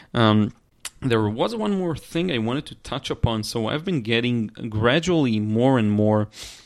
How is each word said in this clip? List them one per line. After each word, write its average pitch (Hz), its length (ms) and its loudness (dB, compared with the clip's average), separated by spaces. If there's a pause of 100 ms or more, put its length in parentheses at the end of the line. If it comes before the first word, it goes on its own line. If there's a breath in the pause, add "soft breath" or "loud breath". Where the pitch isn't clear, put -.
(140 loud breath)
Um, 107 400 4 (480)
there 113 260 0
was 156 280 -2
one 208 220 -2
more 175 180 -2
thing 170 360 -4
I 131 60 -2
wanted 120 300 -4
to - 80 -18
touch - 340 -10
upon. 113 340 -4
So 110 240 -4
I've 147 160 -4
been 180 180 -2
getting 117 460 0
gradually 123 920 0
more 113 400 4
and 104 120 2
more 107 380 2 (360 loud breath)